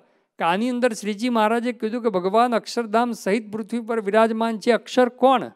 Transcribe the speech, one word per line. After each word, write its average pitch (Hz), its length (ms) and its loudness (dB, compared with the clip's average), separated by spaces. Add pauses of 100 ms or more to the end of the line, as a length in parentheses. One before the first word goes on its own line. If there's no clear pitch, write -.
(380)
કે 196 60 -6
આની 196 260 0
અંદર 247 240 0
શ્રીજી 208 360 -4
મહારાજે 233 420 0
કીધું 220 320 -6
કે 233 60 0
ભગવાન 214 460 2
અક્ષરધામ 233 560 -2
સહિત 208 400 -4
પૃથ્વી 220 280 -6
પર 226 220 -4
વિરાજમાન 220 580 2
છે, 240 120 0
અક્ષર 240 380 2
કોણ? 247 320 2 (140)